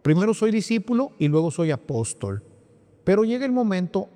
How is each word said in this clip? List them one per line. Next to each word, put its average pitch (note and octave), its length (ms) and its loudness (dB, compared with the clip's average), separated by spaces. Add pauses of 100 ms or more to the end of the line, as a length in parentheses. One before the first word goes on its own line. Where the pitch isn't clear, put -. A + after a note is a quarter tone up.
primero F3+ 320 2
soy A3 200 0
discípulo A3+ 640 0
y D3 100 0
luego D#3+ 220 2
soy D#3+ 200 -2
apóstol. A2+ 720 -6 (600)
Pero G3+ 200 2
llega B3 240 -2
el B3 60 -2
momento F#3+ 640 -2